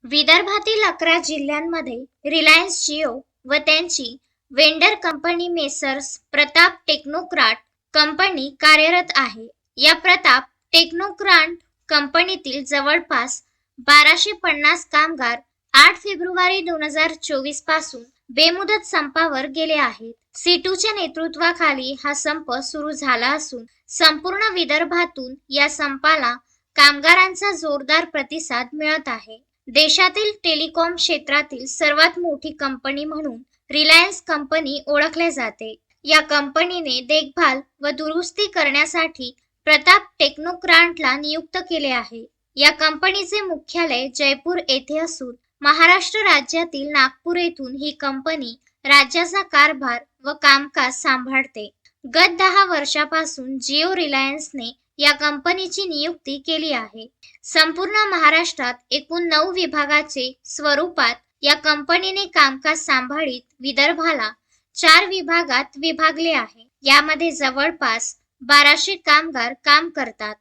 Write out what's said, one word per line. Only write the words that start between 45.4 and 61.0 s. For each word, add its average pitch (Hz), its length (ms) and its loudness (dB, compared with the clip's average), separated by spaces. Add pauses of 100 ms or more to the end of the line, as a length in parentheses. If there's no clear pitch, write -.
महाराष्ट्र 330 600 4
राज्यातील 320 680 0
नागपूर 294 480 0
येथून 339 380 -6
ही 294 240 -8
कंपनी 269 560 -6 (300)
राज्याचा 339 580 4
कारभार 277 560 0 (260)
व 294 160 -4
कामकाज 277 520 2
सांभाळते. 262 760 -4 (360)
गत 330 340 2
दहा 381 300 4
वर्षापासून 302 880 -4
Jio 302 360 -2
Reliance-ने 277 800 -4 (240)
या 285 120 4
कंपनीची 339 720 -2
नियुक्ती 302 600 -6
केली 320 280 -4
आहे. 226 340 -10 (380)
संपूर्ण 359 640 0
महाराष्ट्रात 320 640 0 (180)
एकूण 330 360 -4
नऊ 320 260 0
विभागाचे 294 800 -2 (140)
स्वरूपात 294 720 -2 (260)